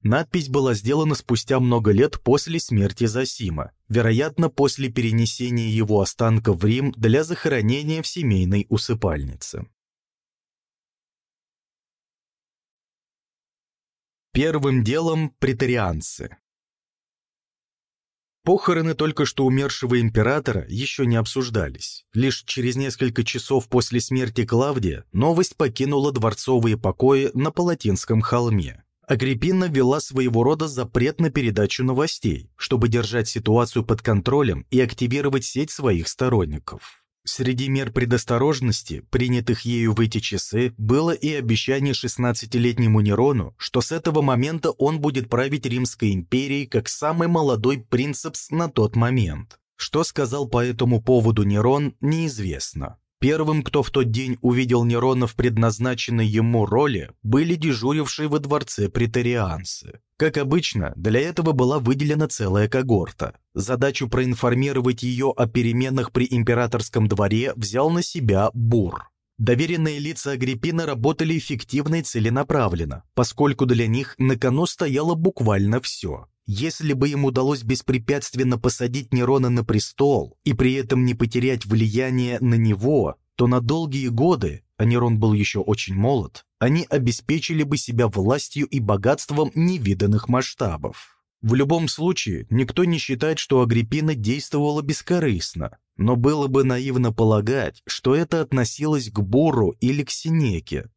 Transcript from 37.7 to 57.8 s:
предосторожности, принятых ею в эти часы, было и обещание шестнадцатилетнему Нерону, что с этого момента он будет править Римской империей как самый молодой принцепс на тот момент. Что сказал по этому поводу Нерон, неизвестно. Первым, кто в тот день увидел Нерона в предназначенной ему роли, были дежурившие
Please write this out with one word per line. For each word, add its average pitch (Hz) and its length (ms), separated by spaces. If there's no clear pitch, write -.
предосторожности, 123 1160
принятых 123 520
ею 117 300
в 107 80
эти 110 200
часы, 113 580
было 131 320
и 151 240
обещание 135 580
шестнадцатилетнему 117 1120
Нерону, 107 560
что - 240
с - 100
этого 160 300
момента 139 480
он 151 300
будет 135 280
править 135 380
Римской 120 480
империей 131 520
как 113 220
самый 165 400
молодой 147 500
принцепс 135 720
на 165 180
тот 110 280
момент. 113 600
Что - 260
сказал 139 460
по 120 160
этому 120 380
поводу 113 400
Нерон, 120 580
неизвестно. 110 960
Первым, 151 420
кто 143 200
в - 80
тот 127 200
день 127 300
увидел 123 440
Нерона 123 420
в - 80
предназначенной 117 920
ему 113 380
роли, 107 460
были 147 320
дежурившие 151 760